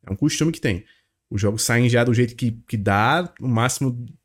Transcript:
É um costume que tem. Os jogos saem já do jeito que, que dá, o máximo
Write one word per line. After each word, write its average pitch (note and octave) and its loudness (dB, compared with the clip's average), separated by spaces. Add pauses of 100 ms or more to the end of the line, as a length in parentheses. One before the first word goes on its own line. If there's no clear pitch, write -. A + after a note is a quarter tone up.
É F#2 -4
um - -2
costume D#3+ 0
que - -10
tem. G2+ -2 (440)
Os G#2 -2
jogos G#2+ 0
saem A#2+ 2
já A#2+ 4
do B2 2
jeito A#2 0
que, A#2 -2 (120)
que A#2+ -6
dá, A2 0
o B2+ -6
máximo A#2+ 0 (200)